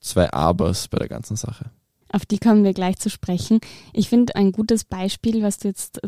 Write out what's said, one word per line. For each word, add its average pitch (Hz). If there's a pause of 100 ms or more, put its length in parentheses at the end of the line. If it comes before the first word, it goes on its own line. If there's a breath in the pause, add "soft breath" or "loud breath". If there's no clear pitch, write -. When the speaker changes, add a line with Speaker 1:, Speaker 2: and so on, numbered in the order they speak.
Speaker 1:
zwei -
Abers 87
bei -
der -
ganzen -
Sache. - (420)
Speaker 2:
Auf 208
die 202
kommen 214
wir 196
gleich 185
zu -
sprechen. 190 (360 loud breath)
Ich -
finde, 240
ein 196
gutes 220
Beispiel, 196
was 202
du -
jetzt -